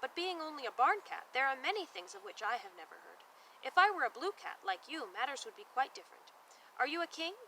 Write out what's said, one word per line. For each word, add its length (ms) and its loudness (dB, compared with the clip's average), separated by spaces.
But 140 -6
being 260 -2
only 240 -8
a 60 -2
barn 340 6
cat, 280 -8
there 140 4
are 80 2
many 300 -2
things 300 -14
of 80 -14
which 200 -10
I 140 0
have 200 -10
never 180 -16
heard. 280 -20
If 140 0
I 140 10
were 120 0
a 60 4
blue 240 -2
cat, 300 -10
like 240 -2
you, 260 -6
matters 320 -2
would 100 -12
be 180 -16
quite 200 0
different. 300 -18
Are 80 2
you 140 0
a 60 0
king? 260 -4